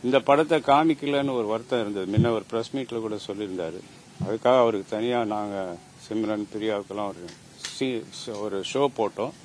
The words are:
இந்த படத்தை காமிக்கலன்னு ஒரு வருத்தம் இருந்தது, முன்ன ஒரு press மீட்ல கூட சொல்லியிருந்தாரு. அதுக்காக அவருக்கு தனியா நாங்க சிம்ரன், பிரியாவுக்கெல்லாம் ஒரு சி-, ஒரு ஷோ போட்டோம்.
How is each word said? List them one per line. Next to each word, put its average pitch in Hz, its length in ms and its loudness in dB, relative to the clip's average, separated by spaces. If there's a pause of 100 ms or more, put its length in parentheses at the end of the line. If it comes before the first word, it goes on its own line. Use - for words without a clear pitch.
இந்த 135 160 4
படத்தை 151 400 6
காமிக்கலன்னு 143 720 4
ஒரு 117 140 0
வருத்தம் 113 340 0
இருந்தது, 101 360 -2
முன்ன 117 140 4
ஒரு 107 120 -2
press 113 320 -6
மீட்ல 120 240 -6
கூட 110 160 -6
சொல்லியிருந்தாரு. 92 640 -6 (460)
அதுக்காக 113 340 4
அவருக்கு 110 300 2
தனியா 117 340 0
நாங்க 101 540 -4 (320)
சிம்ரன், 107 440 -2
பிரியாவுக்கெல்லாம் 104 540 -4
ஒரு 87 180 -10 (540)
சி-, 127 240 -2 (360)
ஒரு 98 240 -4 (100)
ஷோ 139 140 2 (100)
போட்டோம். 110 340 -2 (140)